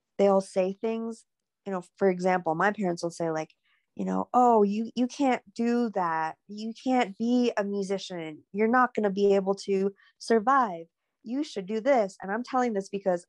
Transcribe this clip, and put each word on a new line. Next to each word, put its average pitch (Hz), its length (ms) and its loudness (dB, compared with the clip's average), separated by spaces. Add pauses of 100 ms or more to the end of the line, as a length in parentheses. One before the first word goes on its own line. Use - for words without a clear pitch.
(180)
they'll 196 220 6
say 190 400 -2
things, 226 440 -6 (420)
you 196 60 -6
know, 180 100 -6 (160)
for 196 100 4
example, 180 460 0
my 190 180 2
parents 180 300 -4
will 170 80 -4
say, 165 200 -4
like, 156 200 -4 (460)
you 190 80 -6
know, 190 300 -4
"Oh, 240 280 6
you, 208 320 -2
you 247 120 0
can't 254 360 0 (120)
do 233 400 0
that. 160 420 -2 (120)
You 214 240 -10 (100)
can't 247 360 0
be 240 380 2
a 208 80 0
musician. 190 800 -6 (100)
You're 214 160 2
not 247 260 4
gonna 208 160 0
be 202 240 4
able 196 200 2 (120)
to 196 260 0 (260)
survive. 220 680 0 (380)
You 254 200 -6
should 190 220 -10
do 220 140 -4
this." 220 420 2
And 190 100 -8
I'm 233 120 -4
telling 247 300 0
this 190 140 -4
because 190 400 -2